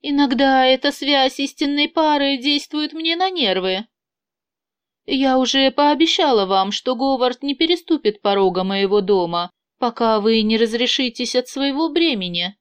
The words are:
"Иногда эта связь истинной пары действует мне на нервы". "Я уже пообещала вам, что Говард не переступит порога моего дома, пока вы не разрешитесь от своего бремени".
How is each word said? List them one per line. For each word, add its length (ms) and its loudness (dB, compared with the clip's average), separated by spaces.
"Иногда 640 2
эта 260 2
связь 480 0
истинной 480 -2
пары 500 0
действует 560 -4
мне 220 -4
на 140 -2
нервы". 580 -2
"Я 340 0
уже 320 2
пообещала 720 2
вам, 260 0
что 240 -4
Говард 460 -2
не 140 -4
переступит 680 -2
порога 420 0
моего 380 0
дома, 500 -2
пока 400 0
вы 240 2
не 140 0
разрешитесь 800 -2
от 120 0
своего 420 -2
бремени". 720 -4